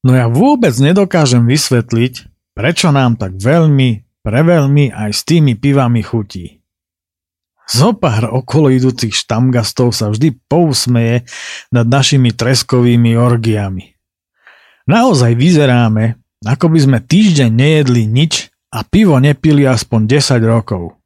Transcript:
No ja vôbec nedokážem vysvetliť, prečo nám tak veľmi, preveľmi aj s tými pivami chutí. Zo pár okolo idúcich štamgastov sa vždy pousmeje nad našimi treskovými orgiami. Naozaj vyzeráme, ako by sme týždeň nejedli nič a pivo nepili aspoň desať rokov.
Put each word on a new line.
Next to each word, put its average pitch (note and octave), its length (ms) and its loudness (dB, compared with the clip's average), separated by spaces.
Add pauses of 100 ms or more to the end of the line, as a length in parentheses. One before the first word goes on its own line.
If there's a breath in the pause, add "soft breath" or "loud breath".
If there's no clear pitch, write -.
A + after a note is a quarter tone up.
No B2+ 100 4
ja A#2 140 0
vôbec A3 480 2
nedokážem D3+ 640 2
vysvetliť, B2 840 -2 (240)
prečo E3 400 -2
nám B2 240 0
tak F#2+ 180 -8
veľmi, C3+ 840 0
preveľmi C#3+ 720 0
aj G#2+ 180 -6
s - 140 -6
tými D3+ 320 0
pivami C3 420 0
chutí. G2 580 -10 (1120)
Zo F3+ 240 0
pár A#2 400 -2
okolo D3 400 0
idúcich B2 400 -2
štamgastov B2 800 -2
sa G#2+ 160 -4
vždy B2+ 240 -2 (160)
pousmeje B2 720 0 (480 loud breath)
nad A#2 160 0
našimi B2+ 480 2
treskovými A#2+ 800 0
orgiami. A2 800 -2 (960 soft breath)
Naozaj D3+ 480 2
vyzeráme, A#2+ 800 2 (240)
ako C#3 240 -2
by D#3+ 160 2
sme C3+ 160 2
týždeň D#3 560 0
nejedli B2+ 560 0
nič C#3+ 400 -2 (240)
a A2 80 -10
pivo F#3 400 2
nepili C#3+ 480 2
aspoň A2+ 480 0
desať B2+ 320 0
rokov. G2+ 560 -4